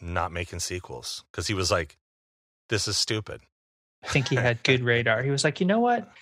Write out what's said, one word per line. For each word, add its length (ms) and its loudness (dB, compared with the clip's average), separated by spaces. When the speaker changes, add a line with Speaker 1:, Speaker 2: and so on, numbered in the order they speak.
Speaker 1:
not 320 -4
making 280 -6
sequels 720 -10
'cause 160 -6
he 80 -2
was 160 0
like, 260 0
"This 200 -2
is 80 -2
stupid." 460 -2
Speaker 2:
I 60 -14
think 200 2
he 80 0
had 280 2
good 180 4
Speaker 1:
<laughs> 20 -2
Speaker 2:
radar. 380 2
He 80 0
was 140 0
like, 160 0
"You 60 2
know 120 4
what? 320 2